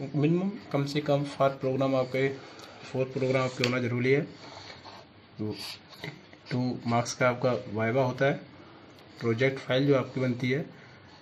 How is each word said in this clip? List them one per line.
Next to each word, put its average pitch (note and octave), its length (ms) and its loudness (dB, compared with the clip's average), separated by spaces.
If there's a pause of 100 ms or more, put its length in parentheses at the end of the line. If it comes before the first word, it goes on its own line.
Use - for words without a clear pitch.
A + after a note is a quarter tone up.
(140)
minimum E3+ 360 2 (220)
कम C#3 120 2
से D3 160 -2
कम C#3+ 240 2
four C#3 260 2 (140)
program C3 300 2
आपके, C3 340 2 (640)
four C3 120 0
program C3 400 0
आपके B2 240 0
होना B2 120 0
ज़रूरी B2 320 2
है। C#3+ 80 6 (1160)
तो G#2+ 180 -4 (920)
टू B2 360 0
मार्क्स A#2 280 2
का B2+ 140 4
आपका A#2+ 440 0
वाइवा A2+ 320 2
होता B2+ 220 2
है। C#3+ 60 4 (880)
प्रोजेक्ट B2 380 2
फाइल C3 280 2
जो C#3 100 8
आपकी B2 240 -2
बनती B2 300 0
है D3 160 0 (560)